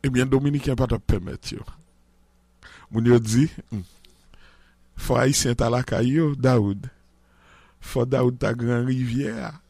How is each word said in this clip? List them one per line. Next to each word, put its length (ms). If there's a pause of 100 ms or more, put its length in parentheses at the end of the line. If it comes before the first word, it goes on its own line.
ebyen 260
Dominiken 480
pa 100
t 80
ap 120
pèmèt 460
yo. 100 (1200)
Moun 200
yo 120
di, 260 (220)
hmm, 160 (1120)
fò 240
Ayisyen 380
ta 140
lakay 420
yo, 220
Daoud. 500 (960)
Fò 240
Daoud 340
ta 160
Gran 320
Rivyè. 600 (200)